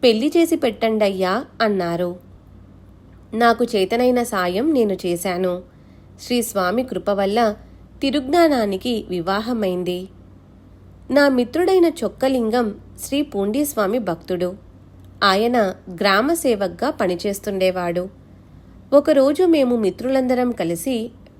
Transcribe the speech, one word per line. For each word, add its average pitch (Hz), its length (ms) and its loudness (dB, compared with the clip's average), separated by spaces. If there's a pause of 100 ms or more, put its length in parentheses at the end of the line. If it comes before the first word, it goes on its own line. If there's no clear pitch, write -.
"పెళ్లి 233 240 4 (100)
చేసి 330 180 4
పెట్టండయ్యా," 214 880 0 (160)
అన్నారు. 180 540 -2 (1160)
నాకు 233 300 2
చేతనైన 240 600 2
సాయం 208 500 0
నేను 214 320 2
చేశాను. 180 720 -4 (420)
శ్రీ 240 200 -2
స్వామి 202 420 -2
కృప 196 260 -6
వల్ల 202 460 0 (460)
తిరుజ్ఞానానికి 254 1080 0
వివాహమైంది. 185 960 -4 (1040)
నా 285 180 4
మిత్రుడైన 339 560 2
చొక్కలింగం 240 880 0 (280)
శ్రీ 277 180 -2
పూండీస్వామి 220 800 -2
భక్తుడు. 180 560 -6 (680)
ఆయన 220 360 2 (300)
గ్రామ 202 440 0
సేవక్గా 220 560 -2
పనిచేస్తుండేవాడు. 185 1200 -4 (840)
ఒకరోజు 285 500 4
మేము 285 320 4
మిత్రులందరం 247 760 0
కలిసి 220 600 -4 (280)